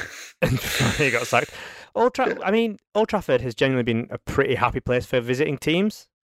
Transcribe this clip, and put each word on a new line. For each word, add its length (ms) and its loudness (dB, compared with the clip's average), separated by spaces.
<laughs> 240 -14
and 180 2
he 140 2
got 160 0
sacked. 240 0
Old 220 2
Tra-, 280 0
I 60 -2
mean, 300 0
Old 140 2
Trafford 320 2
has 120 -4
generally 300 2
been 260 0
a 80 -8
pretty 380 0
happy 240 0
place 260 -2
for 140 0
visiting 380 0
teams. 500 0